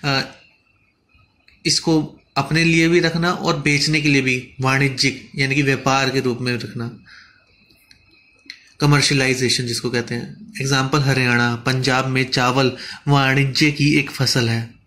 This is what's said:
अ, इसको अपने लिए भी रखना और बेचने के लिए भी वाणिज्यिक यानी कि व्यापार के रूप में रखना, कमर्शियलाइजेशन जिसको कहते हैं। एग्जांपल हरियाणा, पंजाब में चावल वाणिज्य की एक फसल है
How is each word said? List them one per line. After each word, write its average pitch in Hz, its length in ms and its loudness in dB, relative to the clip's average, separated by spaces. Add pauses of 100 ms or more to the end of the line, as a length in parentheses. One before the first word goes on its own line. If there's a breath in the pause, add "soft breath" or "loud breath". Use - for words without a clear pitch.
अ, 135 180 -2 (1400)
इसको 156 540 -2 (180)
अपने 156 260 0
लिए 165 240 4
भी 170 120 4
रखना 165 320 0
और 160 300 -2
बेचने 147 400 0
के 151 80 2
लिए 139 120 4
भी 127 400 -4
वाणिज्यिक 131 760 0
यानी 135 200 -2
कि 147 60 0
व्यापार 135 480 0
के 131 100 0
रूप 123 220 -2
में 123 120 -4
रखना, 117 460 -8 (1800 loud breath)
कमर्शियलाइजेशन 131 840 2
जिसको 117 240 -6
कहते 120 260 -4
हैं। - 460 -12
एग्जांपल 135 380 0
हरियाणा, 123 560 2
पंजाब 131 520 0
में 131 240 -2
चावल 127 400 2 (360 loud breath)
वाणिज्य 139 640 2
की 143 240 0
एक 143 160 -2
फसल 123 380 0
है 113 200 -2 (180)